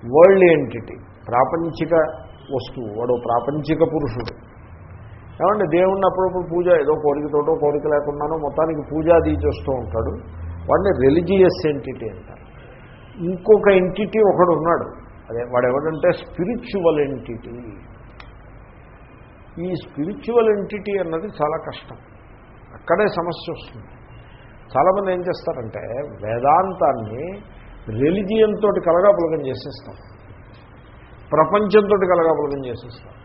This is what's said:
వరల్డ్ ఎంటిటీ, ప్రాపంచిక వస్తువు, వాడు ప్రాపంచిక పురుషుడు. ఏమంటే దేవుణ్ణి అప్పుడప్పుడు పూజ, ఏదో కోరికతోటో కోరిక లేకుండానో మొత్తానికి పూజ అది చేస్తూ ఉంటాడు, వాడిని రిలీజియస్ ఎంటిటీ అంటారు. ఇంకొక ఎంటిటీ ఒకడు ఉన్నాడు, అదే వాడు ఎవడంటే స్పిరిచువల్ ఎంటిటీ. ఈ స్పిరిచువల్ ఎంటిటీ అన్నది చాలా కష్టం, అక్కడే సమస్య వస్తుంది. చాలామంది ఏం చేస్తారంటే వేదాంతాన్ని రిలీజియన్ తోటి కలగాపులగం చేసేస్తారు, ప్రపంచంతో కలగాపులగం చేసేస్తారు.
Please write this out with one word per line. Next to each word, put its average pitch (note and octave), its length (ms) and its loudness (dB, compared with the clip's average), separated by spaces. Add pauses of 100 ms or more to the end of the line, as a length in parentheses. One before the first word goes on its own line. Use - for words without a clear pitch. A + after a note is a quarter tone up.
(140)
వరల్డ్ F#3 380 10
ఎంటిటీ, B2 440 -2 (340)
ప్రాపంచిక D#3+ 640 0 (600)
వస్తువు, A#2+ 360 -8 (100)
వాడు B2 160 0 (100)
ప్రాపంచిక C#3+ 560 -2 (120)
పురుషుడు. B2 400 -6 (1080)
ఏమంటే G3+ 240 2 (120)
దేవుణ్ణి F#3+ 320 2
అప్పుడప్పుడు F3+ 440 -2
పూజ, F3 140 0 (160)
ఏదో D3 100 2 (120)
కోరికతోటో D3 460 0 (120)
కోరిక D3 300 0
లేకుండానో D3 520 -2
మొత్తానికి D3+ 360 -2 (100)
పూజ D#3 180 -2 (100)
అది D#3 140 0 (100)
చేస్తూ C#3+ 280 -2 (100)
ఉంటాడు, A#2 320 -6 (560)
వాడిని F#3 220 2 (120)
రిలీజియస్ F3 580 4 (120)
ఎంటిటీ B2+ 420 -10
అంటారు. - 300 -20 (840)
ఇంకొక G3 400 4 (140)
ఎంటిటీ G3+ 380 -2 (120)
ఒకడు F3 260 4
ఉన్నాడు, D3+ 300 0 (420)
అదే A#2 140 -6 (100)
వాడు B2 180 4
ఎవడంటే D3 380 0 (140)
స్పిరిచువల్ F3 840 -2
ఎంటిటీ. A#2+ 480 -12 (2000)
ఈ F#3 40 -6 (140)
స్పిరిచువల్ G#3+ 680 0
ఎంటిటీ G3+ 420 -4 (100)
అన్నది E3 240 -4 (100)
చాలా D3+ 200 -2 (100)
కష్టం, - 300 -14 (760)
అక్కడే F#3+ 300 0 (100)
సమస్య E3+ 300 -6 (100)
వస్తుంది. - 340 -18 (840)
చాలామంది F#3 420 2
ఏం F3+ 120 -4
చేస్తారంటే A#2+ 560 -6 (400)
వేదాంతాన్ని C3+ 1000 0 (760)
రిలీజియన్ G3+ 640 2
తోటి G3 240 2
కలగాపులగం E3+ 600 2
చేసేస్తారు, - 540 -10 (1300)
ప్రపంచంతో G3+ 600 4 (160)
కలగాపులగం D3 580 0
చేసేస్తారు. - 560 -14